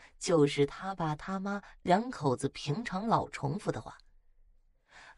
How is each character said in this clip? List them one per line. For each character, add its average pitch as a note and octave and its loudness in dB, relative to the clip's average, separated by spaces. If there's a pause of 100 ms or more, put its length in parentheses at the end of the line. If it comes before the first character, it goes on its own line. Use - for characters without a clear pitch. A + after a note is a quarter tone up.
(200)
就 E3 6
是 C#3+ 2
他 F#3+ -8
爸 G3 -2
他 F#3+ -6
妈 G3+ -6 (200)
两 G#3+ 4
口 C#3+ 0
子 C#3 -2
平 D3+ -6
常 G#3 -4
老 F3+ 2
重 C#3 -6
复 E3 -4
的 - -8
话。 - -14 (1200)